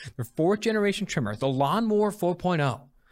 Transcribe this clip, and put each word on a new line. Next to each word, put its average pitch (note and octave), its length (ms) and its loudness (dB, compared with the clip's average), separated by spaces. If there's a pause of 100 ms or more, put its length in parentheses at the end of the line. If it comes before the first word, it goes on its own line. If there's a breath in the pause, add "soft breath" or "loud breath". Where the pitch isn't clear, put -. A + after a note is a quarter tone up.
(160 loud breath)
Their B2+ 80 -8
fourth F3+ 360 0
generation G#3 480 0
trimmer, G#2+ 280 -2
the C3+ 120 -2
Lawnmower G3+ 640 2
four F3+ 240 0
point F3+ 260 0
oh, C3+ 200 0 (300 loud breath)